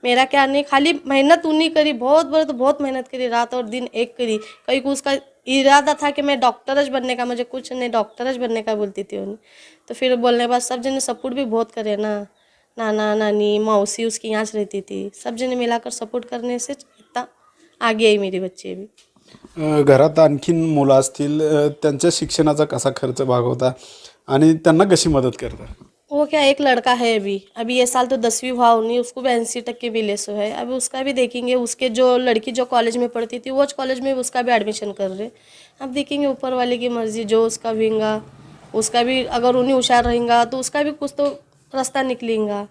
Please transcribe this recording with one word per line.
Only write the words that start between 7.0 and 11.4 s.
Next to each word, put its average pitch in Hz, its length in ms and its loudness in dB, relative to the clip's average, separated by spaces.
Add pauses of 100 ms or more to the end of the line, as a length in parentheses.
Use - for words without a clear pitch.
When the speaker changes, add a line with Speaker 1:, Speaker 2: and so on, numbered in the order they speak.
Speaker 1:
का, 247 100 -4
मुझे 247 180 -6
कुछ 254 300 -12
नहीं, 247 180 -4
डॉक्टरज 240 460 -2
बनने 226 240 -2
का 220 140 -4
बोलती 202 280 -6
थी 202 140 -10
उन्हें। 196 200 -8 (500)
तो 247 60 -12
फिर 254 220 0
बोलने 240 240 2
के 240 80 0
बाद 247 140 0
सब 247 200 -6
जने 269 180 -2
सपोर्ट 247 360 -6
भी 277 100 -2